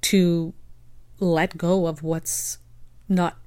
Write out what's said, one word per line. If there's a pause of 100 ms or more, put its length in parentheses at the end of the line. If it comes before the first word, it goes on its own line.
to (640)
let
go
of
what's (500)
not (100)